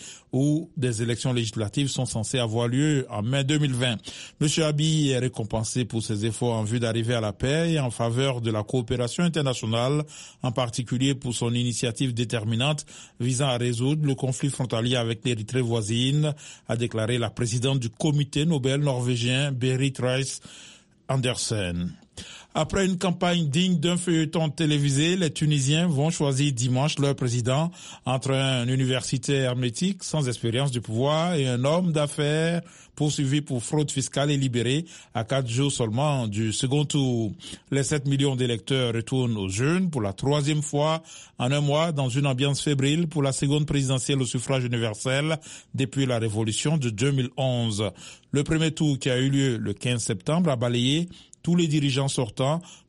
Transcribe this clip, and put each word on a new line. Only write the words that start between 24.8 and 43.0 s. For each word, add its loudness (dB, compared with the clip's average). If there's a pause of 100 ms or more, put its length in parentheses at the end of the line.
les 2
Tunisiens 2
vont 2
choisir 2
dimanche 0
leur 4
président 0 (340)
entre 0
un 2
universitaire 0
hermétique -2
sans -2
expérience 0
du -2
pouvoir 0
et 2
un 0
homme 2
d'affaires 0 (360)
poursuivi 2
pour -4
fraude 0
fiscale 0
et 2
libéré 0 (300)
à -2
quatre 0
jours 0
seulement 0
du 0
second 0
tour. 0 (380)
Les 2
sept 0
millions 2
d'électeurs 0
retournent 0
aux -2
urnes 0
pour -2
la -2
troisième 0
fois 0 (340)
en 0
un 2
mois 2
dans 0
une 0
ambiance 0
fébrile 2